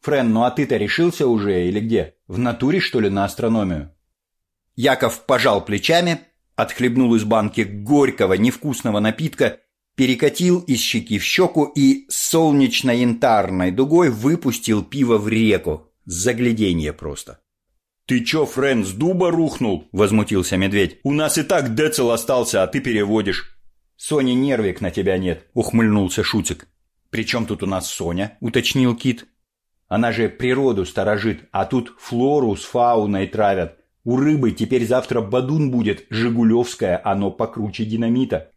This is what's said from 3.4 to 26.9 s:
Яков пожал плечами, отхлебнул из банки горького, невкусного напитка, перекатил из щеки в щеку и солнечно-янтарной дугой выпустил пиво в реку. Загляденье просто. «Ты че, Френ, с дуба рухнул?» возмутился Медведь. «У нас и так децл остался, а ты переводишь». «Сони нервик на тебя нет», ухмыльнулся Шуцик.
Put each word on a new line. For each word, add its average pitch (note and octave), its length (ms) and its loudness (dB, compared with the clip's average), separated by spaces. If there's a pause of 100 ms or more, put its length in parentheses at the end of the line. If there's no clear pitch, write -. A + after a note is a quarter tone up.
Яков B2+ 520 0
пожал A#2+ 360 2
плечами, E3 580 0 (340)
отхлебнул A#2+ 580 0
из A2 100 2
банки G#2+ 380 0
горького, G#2 720 2
невкусного A#2 680 -2
напитка, A2 600 -2 (360)
перекатил D3 640 2
из C3+ 200 -2
щеки A2 400 -2
в - 40 -8
щеку E3+ 420 2
и C#3 440 2
солнечно-янтарной A#2+ 1600 2
дугой D3 380 4
выпустил A2+ 760 -2
пиво A#2+ 340 0
в G#2 100 -2
реку. G#2 640 0 (140)
Загляденье G2 880 -2
просто. - 460 -14 (680)
«Ты B2 180 0
че, D#3 220 0
Френ, C3 400 -2
с F#2+ 60 -8
дуба E3+ 400 0
рухнул?» C#3 600 -2
возмутился G2+ 640 2
Медведь. G2 460 0
«У C#3 80 -2
нас D3+ 280 0
и D#3 40 0
так D3 300 0
децл C#3+ 380 0
остался, A#2 500 0
а F#2 60 2
ты C3 120 -4
переводишь». G#2+ 760 -2 (380)
«Сони C3 380 0
нервик B2 480 0
на F#2 100 -4
тебя F#2+ 260 0
нет», F#2 360 -4
ухмыльнулся G#2+ 680 2
Шуцик. - 440 -4 (420)